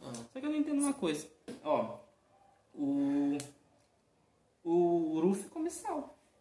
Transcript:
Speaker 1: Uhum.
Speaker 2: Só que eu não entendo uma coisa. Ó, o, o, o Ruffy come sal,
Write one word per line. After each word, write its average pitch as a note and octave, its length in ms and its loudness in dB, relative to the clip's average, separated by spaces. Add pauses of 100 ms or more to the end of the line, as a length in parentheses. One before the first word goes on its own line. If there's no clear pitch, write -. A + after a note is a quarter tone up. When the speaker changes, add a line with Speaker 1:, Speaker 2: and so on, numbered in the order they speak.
Speaker 1:
Uhum. C3 120 -12
Speaker 2:
Só - 260 -10
que C4+ 60 -8
eu D4+ 40 0
não D4+ 80 0
entendo D4 220 0
uma C#4+ 140 2
coisa. D#3 340 -2 (360)
Ó, A#2+ 340 0 (760)
o, C#3+ 640 2 (1300)
o, E3+ 80 -2 (460)
o - 40 2
Ruffy G3 280 2
come D#4+ 200 -4
sal, E4 480 -8 (240)